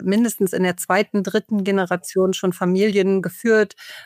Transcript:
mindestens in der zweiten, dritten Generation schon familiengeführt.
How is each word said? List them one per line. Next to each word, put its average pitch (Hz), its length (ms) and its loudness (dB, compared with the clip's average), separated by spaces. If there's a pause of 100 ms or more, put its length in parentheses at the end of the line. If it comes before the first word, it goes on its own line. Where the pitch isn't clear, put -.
mindestens 208 480 0
in 185 120 0
der 180 120 0
zweiten, 202 460 0
dritten 208 420 -2
Generation 185 680 0
schon 185 180 -2
familiengeführt. 196 1200 0 (320)